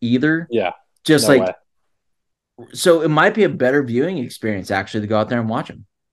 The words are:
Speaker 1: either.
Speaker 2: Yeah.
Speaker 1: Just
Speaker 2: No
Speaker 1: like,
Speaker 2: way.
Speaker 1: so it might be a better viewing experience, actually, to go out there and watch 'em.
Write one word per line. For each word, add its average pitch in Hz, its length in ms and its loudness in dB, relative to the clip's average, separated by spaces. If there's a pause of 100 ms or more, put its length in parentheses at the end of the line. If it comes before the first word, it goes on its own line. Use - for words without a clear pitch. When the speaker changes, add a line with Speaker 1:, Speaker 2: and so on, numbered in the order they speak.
Speaker 1:
either. 151 500 0
Speaker 2:
Yeah. 98 220 -2 (300)
Speaker 1:
Just 143 240 4
Speaker 2:
No 139 100 6
Speaker 1:
like, 92 100 2 (1080)
Speaker 2:
way. 117 160 -20
Speaker 1:
so 165 280 2
it 165 60 0
might 160 260 2
be 208 100 2
a 170 60 2
better 131 320 0
viewing 135 380 -2
experience, 107 500 -8
actually, 101 320 -4
to 104 60 -8
go 107 100 0
out 107 120 0
there 123 100 -2
and 113 100 -4
watch 123 220 -6
'em. 110 140 -20 (280)